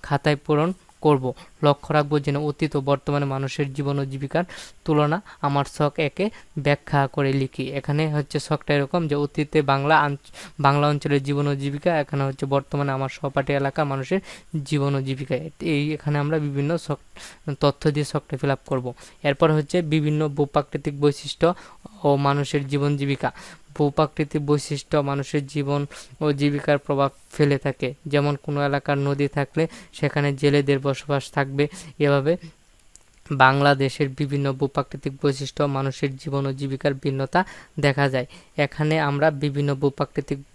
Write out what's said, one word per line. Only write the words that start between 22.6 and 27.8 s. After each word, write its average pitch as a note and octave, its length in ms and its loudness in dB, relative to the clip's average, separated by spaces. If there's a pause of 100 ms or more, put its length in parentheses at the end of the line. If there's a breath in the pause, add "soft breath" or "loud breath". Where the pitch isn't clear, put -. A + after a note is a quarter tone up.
জীবন C#3+ 300 0
জীবিকা। C#3 340 -2 (440 loud breath)
ভূপ্রাকৃতিক D3 680 0
বৈশিষ্ট্য D3 520 0
মানুষের C#3 500 -2
জীবন C#3+ 380 -2 (360 loud breath)
ও D3+ 100 2
জীবিকার C#3+ 460 2
প্রভাব C#3 340 0 (200)
ফেলে C#3 260 2
থাকে। C3+ 360 -4 (120)